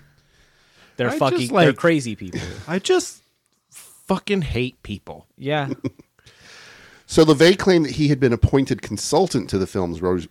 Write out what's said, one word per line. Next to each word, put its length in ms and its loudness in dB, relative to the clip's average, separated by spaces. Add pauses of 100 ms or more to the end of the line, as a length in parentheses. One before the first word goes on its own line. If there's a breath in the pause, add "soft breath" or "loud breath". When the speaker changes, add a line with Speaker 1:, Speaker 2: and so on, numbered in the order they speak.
(960 soft breath)
Speaker 1:
They're 140 0
Speaker 2:
I 60 -4
Speaker 1:
fucking, 220 2
Speaker 2:
just, 140 -4
Speaker 1:
they're 140 4
Speaker 2:
like, 100 0
Speaker 1:
crazy 380 0
people. 260 -12 (120)
Speaker 2:
<laughs> 140 -16
I 120 -4
just 420 -2 (480)
fucking 720 -4
hate 420 -4
people. 420 -14 (120)
Speaker 1:
Yeah. 320 -4 (200)
Speaker 2:
<laughs> 140 -20 (1000 loud breath)
Speaker 3:
So 180 4
LaVey 340 6
claimed 280 2
that 80 -6
he 140 0
had 120 2
been 140 2
appointed 480 0
consultant 720 -2
to 60 0
the 100 -2
film's 340 -6
Rose-, 300 -2